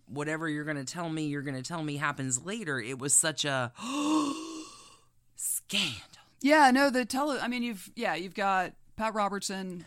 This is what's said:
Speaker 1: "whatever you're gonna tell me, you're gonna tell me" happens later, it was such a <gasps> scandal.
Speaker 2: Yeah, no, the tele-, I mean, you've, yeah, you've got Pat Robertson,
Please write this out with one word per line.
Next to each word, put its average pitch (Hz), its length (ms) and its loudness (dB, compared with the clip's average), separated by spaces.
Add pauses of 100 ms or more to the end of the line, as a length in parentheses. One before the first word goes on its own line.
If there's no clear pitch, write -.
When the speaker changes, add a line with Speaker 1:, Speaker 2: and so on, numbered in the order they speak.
Speaker 1:
"whatever 156 420 -4
you're 151 160 -2
gonna 147 200 -4
tell 170 260 -6
me, 156 160 -2
you're 143 160 -4
gonna 131 200 -6
tell 160 200 -6
me" 147 140 -4
happens 139 480 -2
later, 180 360 -4
it 123 200 -6
was 139 120 -2
such - 320 4
a 131 320 0
<gasps> 302 1600 -4
scandal. 165 680 -4 (380)
Speaker 2:
Yeah, 285 300 8
no, 277 200 6
the 247 140 2
tele-, 269 360 0
I 233 80 -2
mean, 240 140 -2
you've, 233 340 -6
yeah, 208 180 0
you've 170 200 -6
got 190 380 2 (240)
Pat 220 180 -2
Robertson, 190 720 -2